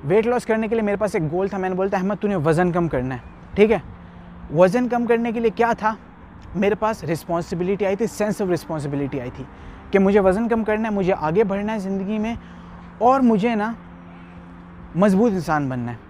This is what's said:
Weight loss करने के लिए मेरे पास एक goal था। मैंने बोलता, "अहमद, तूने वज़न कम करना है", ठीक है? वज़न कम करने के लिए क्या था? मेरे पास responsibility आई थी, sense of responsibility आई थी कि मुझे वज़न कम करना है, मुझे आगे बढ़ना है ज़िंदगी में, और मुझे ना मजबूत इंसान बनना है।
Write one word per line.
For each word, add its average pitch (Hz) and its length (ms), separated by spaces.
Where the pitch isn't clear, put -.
Weight 202 220
loss 240 180
करने 220 240
के 220 60
लिए 226 80
मेरे 202 140
पास 196 180
एक 165 140
goal 185 200
था। 196 100
मैंने 185 160
बोलता, 196 240
"अहमद, 190 180
तूने 202 200
वज़न 165 360
कम 170 160
करना 131 260
है", 117 80
ठीक 208 140
है? 202 120
वज़न 190 360
कम 240 180
करने 233 260
के 233 80
लिए 226 100
क्या 233 240
था? 214 220
मेरे 202 180
पास 214 300
responsibility 175 800
आई 196 120
थी, 220 100
sense 214 360
of 196 40
responsibility 143 760
आई 123 100
थी 131 160
कि 196 60
मुझे 196 220
वज़न 196 280
कम 226 140
करना 214 260
है, 208 60
मुझे 190 180
आगे 170 320
बढ़ना 202 280
है 220 60
ज़िंदगी 196 400
में, 220 200
और 262 180
मुझे 233 340
ना 220 220
मजबूत 202 360
इंसान 151 360
बनना 123 240
है। - 180